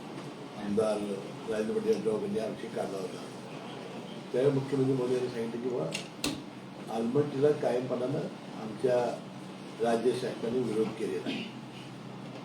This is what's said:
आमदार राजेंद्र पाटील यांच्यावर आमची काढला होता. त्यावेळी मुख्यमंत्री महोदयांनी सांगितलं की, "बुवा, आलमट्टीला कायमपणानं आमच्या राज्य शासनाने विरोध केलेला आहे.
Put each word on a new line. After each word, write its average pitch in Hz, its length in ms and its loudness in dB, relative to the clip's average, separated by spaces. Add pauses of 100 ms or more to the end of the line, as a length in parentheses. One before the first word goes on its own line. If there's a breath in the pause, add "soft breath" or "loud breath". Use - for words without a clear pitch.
(640)
आमदार 107 320 4 (560)
राजेंद्र 107 220 2
पाटील 107 180 4
यांच्यावर 104 260 4
आमची 104 480 -2
काढला 98 320 -2
होता. 92 200 -4 (1120)
त्यावेळी 139 220 6
मुख्यमंत्री 131 400 4
महोदयांनी 123 340 2
सांगितलं 117 340 -4
की, 127 60 0
"बुवा, 127 180 0 (1080)
आलमट्टीला 139 580 4
कायमपणानं 127 680 2 (440)
आमच्या 120 560 2 (640)
राज्य 117 300 6
शासनाने 117 460 0
विरोध 110 280 4
केलेला - 420 -2
आहे. - 140 -2 (1040)